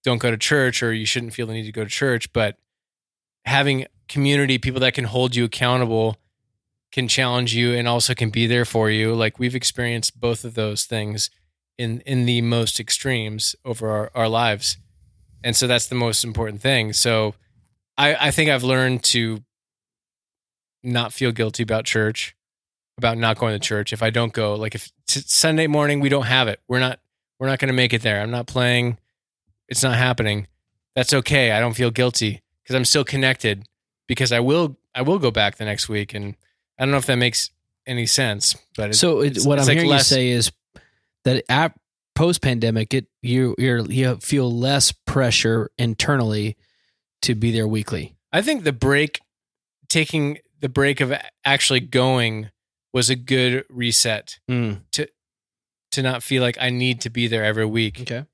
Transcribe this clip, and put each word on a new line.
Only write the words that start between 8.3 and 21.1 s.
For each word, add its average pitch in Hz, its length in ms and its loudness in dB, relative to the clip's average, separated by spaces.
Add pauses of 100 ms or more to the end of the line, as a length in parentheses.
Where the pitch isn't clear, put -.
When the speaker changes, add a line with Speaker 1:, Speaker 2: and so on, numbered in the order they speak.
Speaker 1:
there 120 180 2
for 110 240 0
you. 110 240 0
Like, 113 260 -2
we've 123 160 -2
experienced 120 640 -4
both 117 240 -2
of 113 120 -14
those 107 300 -4
things 107 440 -6 (480)
in, 117 240 -6
in 127 240 0
the 120 160 2
most 117 380 0
extremes 110 840 -4
over 113 260 -6
our, 107 260 -4
our 113 120 0
lives. 113 500 0 (640)
And 120 120 -2
so 127 120 2
that's 120 200 2
the 127 80 -6
most 117 280 0
important 107 380 -6
thing. 120 320 0
So 110 420 2 (640)
I, 143 180 4 (120)
I 135 40 2
think 151 180 2
I've 131 140 2
learned 127 420 2
to 113 380 0 (1400)
not 120 300 -2